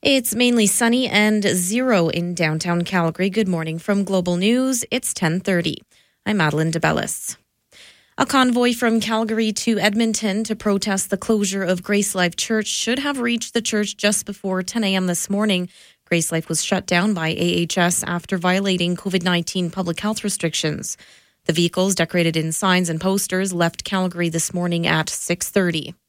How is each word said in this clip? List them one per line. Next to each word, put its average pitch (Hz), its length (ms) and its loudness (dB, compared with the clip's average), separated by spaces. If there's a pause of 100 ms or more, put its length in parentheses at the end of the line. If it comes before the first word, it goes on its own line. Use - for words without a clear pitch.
It's 262 340 2
mainly 240 320 4
sunny 233 400 2
and 214 360 2
zero 185 640 2
in 175 260 -2
downtown 170 480 0
Calgary. 175 480 0
Good 214 160 0
morning 160 320 -2
from 202 240 0
Global 180 340 0
News. 247 540 2
It's - 220 -4
ten 175 260 0
thirty. 170 380 -2 (480)
I'm 208 120 0
Madeline 156 340 2
DeBellis. - 640 -2 (800)
A 277 80 0
convoy 247 480 2
from 226 260 2
Calgary 220 520 0
to 214 260 0
Edmonton 214 680 0
to 220 100 -4
protest 196 540 0
the 196 80 0
closure 196 460 0
of 180 200 0
Grace 202 320 0
Life 175 200 0
Church 220 320 -2
should 254 320 -2
have 277 200 -2
reached 240 340 -2
the 233 80 2
church 208 360 -2
just 208 280 0
before 190 380 -4
ten 220 200 -2
A 190 120 2
M 185 120 2
this 170 220 -2
morning. 196 400 0 (360)
Grace 170 260 0
Life 160 180 -2
was 160 140 -2
shut 196 220 -2
down 185 280 2
by 160 160 0
A - 40 -2
H 175 440 0
S 175 260 2
after 175 340 -4
violating 180 580 0
covid 180 280 -2
nineteen 175 460 0
public 170 300 -4
health 214 240 -4
restrictions. - 720 -4 (480)
The 165 80 0
vehicles, 180 400 2
decorated 165 440 0
in 160 140 -2
signs 185 380 2
and 160 120 -2
posters, 190 520 -2
left 170 300 0
Calgary 175 460 -2
this 165 240 -4
morning 175 340 -2
at 156 220 0
six - 400 -4
thirty. 170 440 0 (160)